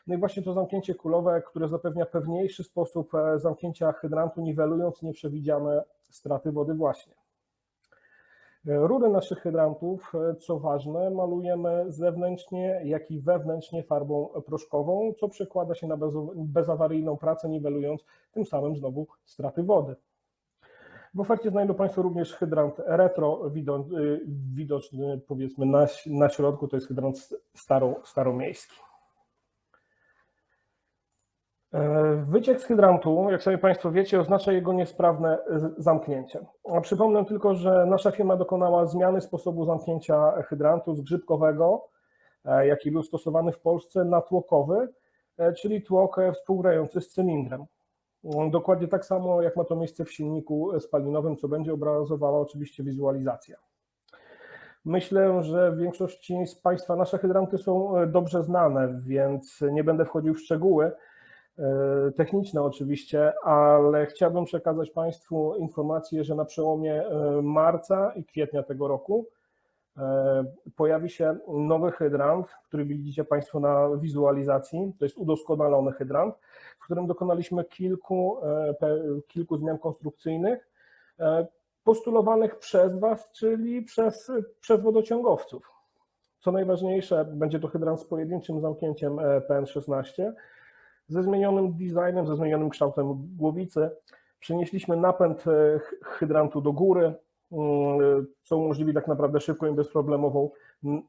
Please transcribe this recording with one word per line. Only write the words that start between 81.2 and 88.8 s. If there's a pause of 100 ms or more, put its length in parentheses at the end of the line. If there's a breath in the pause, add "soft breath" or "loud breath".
e, (380)
postulowanych
przez
Was,
czyli
przez, (280)
przez
wodociągowców. (640)
Co
najważniejsze,
będzie
to
hydrant
z
pojedynczym
zamknięciem,